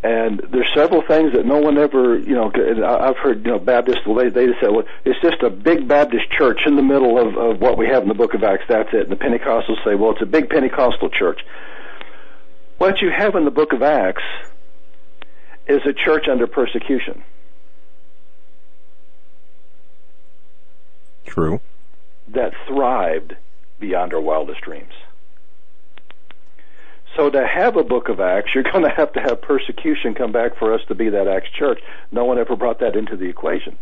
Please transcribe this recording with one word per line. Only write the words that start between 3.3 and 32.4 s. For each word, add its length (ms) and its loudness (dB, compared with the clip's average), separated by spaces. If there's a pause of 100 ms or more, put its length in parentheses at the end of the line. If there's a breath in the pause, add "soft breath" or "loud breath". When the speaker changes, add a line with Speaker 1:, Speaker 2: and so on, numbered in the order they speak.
Speaker 1:
you 80 0
know, 60 0
Baptists, 480 2
well, 100 2
they, 140 2
they 160 4 (120)
say, 120 2
"Well, 140 2 (200 loud breath)
it's 160 0
just 220 2
a 80 2
big 360 2
Baptist 380 4 (140)
church 260 4
in 120 4
the 60 6
middle 380 6
of, 160 2
of 240 0
what 160 4
we 120 2
have 160 4
in 40 0
the 60 0
book 180 2
of 100 0
Acts, 240 2
that's 280 2
it." 140 4
And 40 -2
the 40 0
Pentecostals 680 0
say, 120 2
"Well, 160 4
it's 100 -2
a 40 -2
big 220 2
Pentecostal 600 2
church." 300 0 (1400 loud breath)
What 240 2
you 120 2
have 200 0
in 100 2
the 60 2
book 240 2
of 80 0
Acts 400 2 (1500 loud breath)
is 180 2
a 60 0
church 400 0
under 140 2
persecution. 760 0 (4000)
Speaker 2:
True. 340 0 (680)
Speaker 1:
That 240 0 (140)
thrived 680 0 (440)
beyond 360 -2
our 60 0
wildest 420 0
dreams. 300 -4 (2250 soft breath)
So 120 4
to 180 2
have 300 2
a 60 4
book 260 0
of 120 0
Acts, 340 2
you're 180 2
gonna 220 2
have 200 2
to 60 -2
have 220 0
persecution 720 0
come 180 -2
back 260 0
for 140 2
us 160 2
to 60 0
be 160 0
that 180 2
Acts 220 0
church. 300 0 (320 loud breath)
No 120 0
one 140 2
ever 180 0